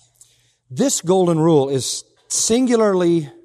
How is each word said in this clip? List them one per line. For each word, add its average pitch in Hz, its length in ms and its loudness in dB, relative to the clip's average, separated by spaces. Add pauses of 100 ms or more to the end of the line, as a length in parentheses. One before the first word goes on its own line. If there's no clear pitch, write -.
(680)
this 180 320 -2
golden 175 360 0
rule 156 300 2
is 131 380 -6 (240)
singularly 202 1000 0 (160)